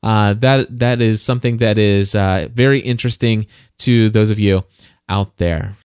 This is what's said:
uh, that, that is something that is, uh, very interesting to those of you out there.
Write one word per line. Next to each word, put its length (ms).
uh, 340
that, 440
that 220
is 200
something 360
that 200
is, 380
uh, 380
very 260
interesting 680
to 300
those 220
of 80
you 240
out 280
there. 480